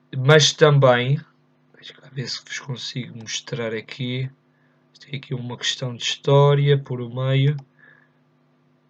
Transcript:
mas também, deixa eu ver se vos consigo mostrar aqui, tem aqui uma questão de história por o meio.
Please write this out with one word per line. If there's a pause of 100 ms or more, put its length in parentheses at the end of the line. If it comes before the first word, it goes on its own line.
(180)
mas
também, (560)
deixa
eu
ver
se
vos
consigo
mostrar
aqui, (760)
tem
aqui
uma
questão
de
história
por
o
meio. (1300)